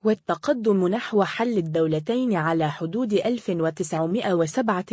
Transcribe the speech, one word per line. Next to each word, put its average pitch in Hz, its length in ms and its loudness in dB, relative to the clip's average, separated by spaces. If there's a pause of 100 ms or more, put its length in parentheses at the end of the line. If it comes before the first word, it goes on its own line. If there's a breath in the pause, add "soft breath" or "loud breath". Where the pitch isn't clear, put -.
والتقدم 214 800 2
نحو 208 360 0
حل 226 340 -2
الدولتين 165 760 0
على 160 360 2
حدود 208 420 -4
ألف 226 360 0
وتسعمائة 165 840 -2
وسبعة 185 600 0